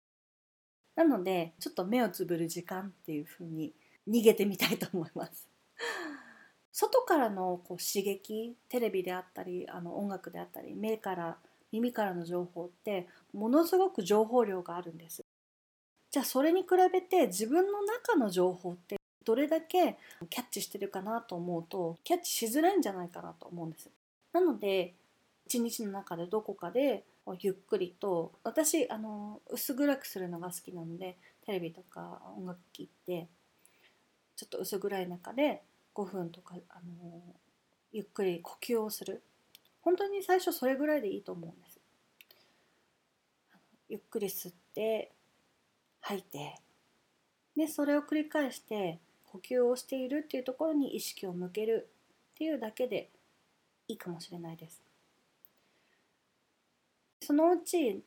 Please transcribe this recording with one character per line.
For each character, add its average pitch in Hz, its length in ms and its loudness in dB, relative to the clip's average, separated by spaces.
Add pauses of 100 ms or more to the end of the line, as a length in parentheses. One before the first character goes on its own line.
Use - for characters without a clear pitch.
(960)
な 330 100 6
の 226 180 6
で、 175 360 0
ち - 100 -8
ょ - 20 -6
っ - 20 -20
と 180 120 -2
目 240 180 4
を 202 60 2
つ 175 160 -4
ぶ 170 120 0
る 165 100 0
時 170 160 -6
間 190 240 -6
っ - 20 -12 (160)
て 160 80 -6
い 147 80 -4
う 156 40 -12
風 - 200 -16
に 160 280 -6 (340)
逃 220 140 4
げ 208 120 12
て 202 120 2
み 196 120 0
た - 120 0
い 175 80 0
と - 160 -6
思 165 140 -2
い - 80 -16
ま - 120 -6
す。 - 200 -18 (1300)
外 480 300 4
か 392 140 4
ら 240 120 4
の 185 360 -2
こ 180 100 -8
う - 20 -8
刺 - 240 0
激、 214 560 -4 (100)
テ 247 140 -2
レ 214 80 2
ビ 190 120 0
で 180 120 -4
あ 180 60 -4
っ 180 140 -10
た 185 100 -10
り、 180 260 -6
あ 156 100 -10
の、 175 180 -8
音 202 120 -2
楽 185 220 -8
で 175 100 -10
あ - 20 -8
っ 175 80 -10
た - 100 -12
り、 - 140 -12
目 214 220 -2
か 196 180 -6
ら、 170 220 -4 (340)
耳 240 220 0
か 220 100 0
ら 190 100 0
の 175 120 -6
情 175 180 -2
報 175 220 -8
っ 175 40 -12 (140)
て、 190 240 -4 (260)
も 208 140 -2
の 302 180 6
す 370 120 4
ご 381 120 6
く 233 140 -2
情 208 220 6
報 240 180 4
量 190 180 -2
が 170 140 -8
あ 180 60 -4
る 170 120 -12
ん 160 40 -16
で 165 120 -18
す。 - 140 -14 (880)
じ 285 80 0
ゃ 233 40 0
あ、 - 20 -6
そ 262 160 2
れ 320 100 6
に 370 120 4
比 359 60 -14 (220)
べ 370 100 4
て 359 260 6
自 190 200 -2
分 370 240 4
の 403 100 -2
中 440 360 2
の 220 120 4
情 180 240 4
報 175 200 -8
っ - 20 -10
て - 220 -10 (280)
ど 226 80 4
れ 285 140 4
だ 320 120 2
け 320 380 4 (320)
キ - 100 -4
ャ 247 40 -4
ッ - 80 -18
チ 196 100 -6
し - 60 -6
て - 100 -10
る 196 100 -4
か 190 140 -6
な 220 180 -2
と 208 160 -8
思 175 240 -2
う 170 80 -4
と、 170 360 -2
キ 339 100 2
ャ 359 40 6
ッ 349 40 -6
チ - 100 -6
し - 140 -2
づ 240 160 2
ら 359 100 8
い 403 60 2
ん 302 40 6
じ 240 60 0
ゃ 196 60 -2
な 180 100 -6
い 175 60 -8
か 175 140 -12
な 170 100 -12
と - 140 -20
思 170 160 -10
う 160 40 -6
ん 160 40 -6
で - 80 -18
す。 - 100 -20 (420)
な 339 80 2
の 302 200 4
で、 190 340 0 (540)
一 240 120 0
日 233 240 -2
の 202 80 -4
中 196 240 -8
で 170 120 -4
ど 175 140 0
こ 196 120 -8
か 175 180 -8
で 254 320 2 (220)
こ 196 80 -10
う 180 60 -10
ゆ 202 120 0
っ - 40 -8
く - 240 -2
り 180 200 -4
と、 175 340 0 (100)
私、 302 460 2
あ 220 100 -4
の、 214 500 -10
薄 - 240 -4
暗 277 240 4
く - 80 -14
す - 140 -10
る 180 100 -4
の 170 100 -6
が 180 120 -8
好 - 100 -10
き 180 100 -16
な 170 140 -10
の 165 120 -8
で、 185 200 -10 (260)
テ 214 100 -4
レ 185 60 0
ビ 165 140 -6
と 185 80 -20
か 170 400 -14 (160)
音 185 80 -8
楽 180 140 -10 (120)
聴 - 120 -14
い - 60 -14 (180)
て、 170 200 -4 (1080)
ち - 80 -12
ょ - 20 -16
っ - 40 -20
と 196 100 -4
薄 185 200 -4
暗 196 220 -2
い 180 80 -6
中 175 240 -12
で 269 300 0 (300)
五 202 120 -6
分 185 240 -6
と 170 120 -16
か、 180 140 -18 (140)
あ - 60 -20
の、 175 460 -16 (680)
ゆ 214 120 -6
っ - 20 -16
く - 180 -4
り 175 180 0
呼 - 200 -14
吸 233 180 0
を 214 120 -2
す - 120 -8
る。 208 200 -8 (580)
本 349 140 4
当 403 120 0
に 403 160 -4
最 370 140 6
初 370 140 0
そ 254 160 -2
れ 269 80 4
ぐ 285 100 0
ら 302 120 2
い 262 40 0
で 202 100 -2
い 196 60 -4
い 202 60 -8
と 185 80 -10
思 170 160 -10
う - 20 -12
ん - 100 -20
で - 100 -20
す。 - 100 -20 (2000)
ゆ 220 80 -8
っ - 120 -18
く 226 100 -4
り 202 80 0
吸 180 220 -8
っ - 40 -14 (220)
て、 220 360 0 (880)
吐 202 180 -4
い - 20 -8
て、 143 380 -12 (960)
で、 311 120 2
そ 294 180 -2
れ 285 120 4
を 294 60 0
繰 302 120 -2
り 302 140 0
返 277 220 0
し - 80 -14
て、 185 400 -4 (360)
呼 185 40 -18
吸 247 260 2
を 247 100 4
し 247 80 -6
て 269 140 -6
い 254 100 -4
る 302 180 -2
っ - 40 -18
て 269 80 -4
い - 20 -2
う 247 60 -6
と 262 80 -4
こ 320 140 0
ろ 320 60 2
に 285 220 2
意 214 60 -4
識 - 260 -8
を 180 60 -4
向 180 160 -6
け 214 160 -4
る 226 240 0 (460)
っ - 20 -20
て 311 80 -4
い 320 80 0
う 254 60 -2
だ 220 120 -6
け 247 160 -2
で 202 220 -4 (800)
い 226 40 -6
い 214 40 -8
か - 120 -10
も 170 120 -8
し - 100 -16
れ 175 80 -10
な 165 140 -10
い - 20 -12
で 160 140 -18
す。 - 120 -20 (2500)
そ - 120 0
の 320 180 8
う 339 100 4
ち 240 460 0